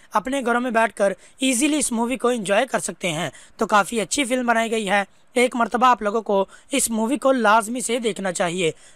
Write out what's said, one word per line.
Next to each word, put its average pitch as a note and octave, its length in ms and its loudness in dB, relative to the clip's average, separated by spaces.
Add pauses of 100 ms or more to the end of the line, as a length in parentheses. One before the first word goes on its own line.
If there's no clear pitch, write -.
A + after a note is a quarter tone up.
(120)
अपने B3+ 300 2
घरों A#3+ 180 0
में B3 120 -4
बैठकर G#3+ 440 2 (260)
ईजीली C4+ 360 2
इस B3 140 -2
मूवी A#3 240 -2
को A#3+ 140 0
एंजॉय G#3+ 360 0
कर A3 140 -4
सकते F#3 300 -6
हैं। D#3 200 -4 (280)
तो A3 80 0
काफ़ी G#3 320 2
अच्छी A#3+ 260 -2
फिल्म B3 220 -2
बनाई A3+ 220 0
गई A3 160 -4
है, G3 220 0 (300)
एक B3 200 2
मरतबा A#3 320 2
आप A#3+ 140 2
लोगों G#3 200 -2
को G3+ 140 0 (360)
इस B3+ 180 0
मूवी A3+ 260 -2
को C4+ 160 2
लाजमी A3+ 480 2
से A#3 200 -4
देखना G3 320 -4
चाहिए। F3 400 -2 (240)